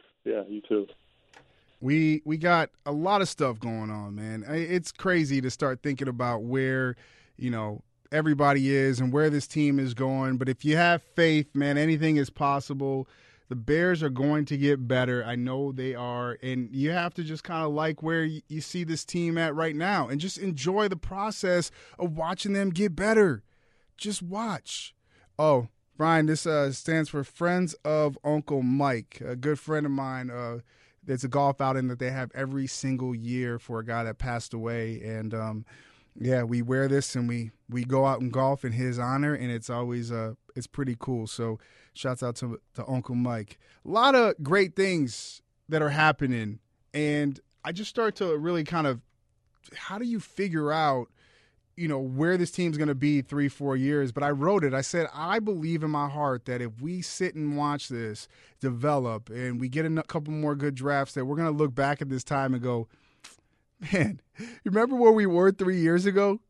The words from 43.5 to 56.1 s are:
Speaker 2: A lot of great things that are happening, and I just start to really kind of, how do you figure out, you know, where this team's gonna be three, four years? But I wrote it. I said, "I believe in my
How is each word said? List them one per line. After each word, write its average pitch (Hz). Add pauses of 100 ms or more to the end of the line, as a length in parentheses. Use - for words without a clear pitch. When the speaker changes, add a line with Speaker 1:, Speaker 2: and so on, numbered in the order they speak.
Speaker 2:
A -
lot 240
of 226
great 185
things 170 (260)
that 156
are 147
happening, 127 (340)
and 147 (240)
I 165
just 196
start 220
to 170
really 160
kind 160
of, 123 (720)
how -
do 240
you 233
figure 160
out, 151 (680)
you 170
know, 139
where 139
this 175
team's 170
gonna 147
be 143
three, 143
four 139
years? 135
But 143
I 143
wrote 156
it. 131
I 135
said, 165
"I 170
believe 170
in 156
my 143